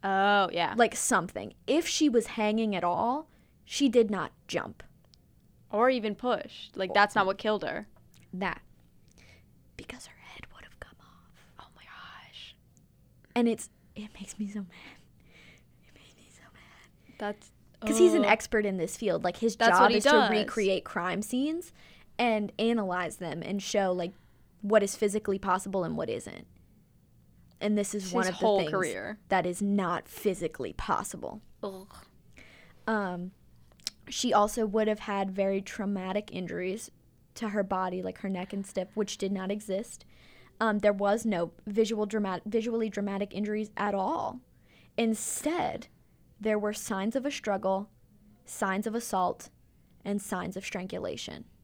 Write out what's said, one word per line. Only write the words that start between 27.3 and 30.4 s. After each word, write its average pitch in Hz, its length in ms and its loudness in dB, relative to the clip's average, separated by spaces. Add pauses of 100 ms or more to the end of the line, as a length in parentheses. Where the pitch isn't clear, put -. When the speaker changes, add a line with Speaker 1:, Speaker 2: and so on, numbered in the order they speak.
Speaker 2:
And 208 180 2
this 202 160 -2
is 202 100 -4
Speaker 1:
It's 185 80 -8
Speaker 2:
one 185 120 2
Speaker 1:
his 185 100 0
Speaker 2:
of - 40 -12
the - 80 2
Speaker 1:
whole 208 140 6
Speaker 2:
things 156 100 0
Speaker 1:
career. 156 480 -2 (100)
Speaker 2:
that 185 180 2
is 180 160 -2
not 190 460 0
physically 170 680 -4